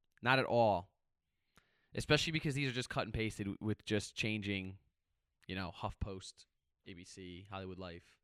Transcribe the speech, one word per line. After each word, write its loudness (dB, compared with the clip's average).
Not 6
at 4
all. 4
Especially 4
because 2
these 2
are -2
just -2
cut 0
and -8
pasted 0
w-, -2
with -2
just 0
changing, -2
you -6
know, -4
HuffPost, -6
A -10
B -14
C, -12
Hollywood -8
Life. -10